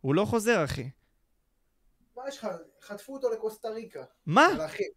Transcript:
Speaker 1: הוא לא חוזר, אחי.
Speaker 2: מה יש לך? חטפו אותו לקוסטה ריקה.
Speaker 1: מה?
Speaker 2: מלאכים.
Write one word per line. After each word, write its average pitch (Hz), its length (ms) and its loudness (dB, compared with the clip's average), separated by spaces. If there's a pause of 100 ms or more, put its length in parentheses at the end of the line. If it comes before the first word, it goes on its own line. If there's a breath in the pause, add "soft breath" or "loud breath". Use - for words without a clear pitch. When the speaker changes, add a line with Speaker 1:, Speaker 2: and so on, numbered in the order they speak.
Speaker 1:
הוא 139 140 2
לא 190 100 4
חוזר, 214 400 2
אחי. 131 240 -6 (1300)
Speaker 2:
מה 240 120 -12
יש 277 100 -10
לך? 220 80 -6 (360)
חטפו 208 320 -14
אותו 254 180 0
לקוסטה 220 360 -6
ריקה. 226 340 -10 (240)
Speaker 1:
מה? 233 280 6
Speaker 2:
מלאכים. - 320 -4 (100)